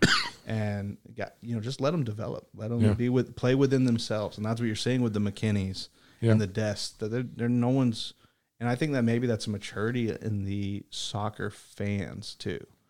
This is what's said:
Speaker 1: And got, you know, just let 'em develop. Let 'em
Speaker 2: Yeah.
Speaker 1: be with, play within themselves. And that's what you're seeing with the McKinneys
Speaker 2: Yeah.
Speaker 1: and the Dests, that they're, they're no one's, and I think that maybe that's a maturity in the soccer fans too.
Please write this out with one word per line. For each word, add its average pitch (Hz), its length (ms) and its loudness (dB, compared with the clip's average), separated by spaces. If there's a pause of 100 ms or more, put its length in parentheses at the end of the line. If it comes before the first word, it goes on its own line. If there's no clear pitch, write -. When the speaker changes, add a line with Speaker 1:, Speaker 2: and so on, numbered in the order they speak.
(480)
Speaker 1:
And 104 500 -4 (180)
got, 104 260 -8
you 117 140 -4
know, 110 60 -2
just 123 200 -6
let 143 120 2
'em 160 100 0
develop. 113 520 -6
Let 110 160 -6
'em 117 100 2
Speaker 2:
Yeah. 107 120 8
Speaker 1:
be 120 160 2
with, 123 260 2
play 127 180 2
within 135 320 6
themselves. 113 520 0
And 104 80 -4
that's 113 140 0
what 120 80 0
you're 107 80 0
seeing 123 260 2
with 117 120 2
the 104 60 0
McKinneys 101 680 0 (300)
Speaker 2:
Yeah. 113 120 4
Speaker 1:
and 110 100 6
the 101 60 0
Dests, 104 500 -2
that 107 120 -4
they're, 123 140 -2
they're 120 260 -4
no 123 200 4
one's, 127 440 2 (460)
and 117 100 -2
I 123 60 2
think 151 180 -2
that 127 100 2
maybe 117 240 2
that's 110 200 0
a - 20 -6
maturity 110 600 -2
in 101 360 -4
the 98 440 -4
soccer 104 600 -6
fans - 880 -6
too. - 300 -8 (240)